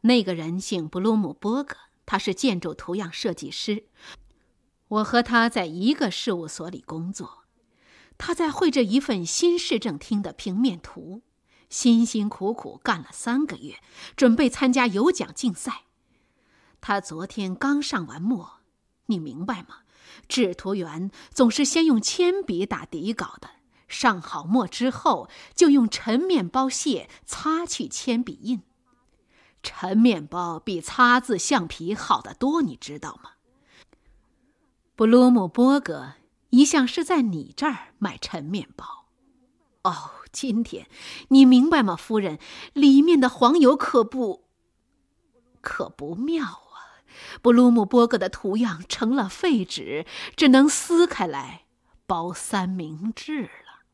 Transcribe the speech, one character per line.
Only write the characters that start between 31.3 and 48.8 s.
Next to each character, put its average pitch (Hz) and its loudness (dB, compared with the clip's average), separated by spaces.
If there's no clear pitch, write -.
橡 185 -2
皮 170 -8
好 - 0
得 196 -16
多， 302 0
你 151 -4
知 147 -16
道 - -14
吗？ - -20
布 220 2
鲁 247 8
姆 226 4
伯 262 4
格 143 -12
一 254 8
向 277 2
是 320 -4
在 330 2
你 175 -4
这 185 -4
儿 - -6
买 190 -6
陈 - -10
面 180 -6
包。 - -18
哦， - -6
今 233 -4
天， - -10
你 269 10
明 254 8
白 320 4
吗， 185 -2
夫 214 -4
人？ 165 -6
里 277 8
面 330 6
的 254 4
黄 262 4
油 285 8
可 - 2
不， 233 -6
可 - -8
不 151 -12
妙 294 -4
啊。 - -16
布 247 6
鲁 247 8
姆 233 4
伯 233 4
格 233 0
的 190 -2
图 202 -4
样 190 -2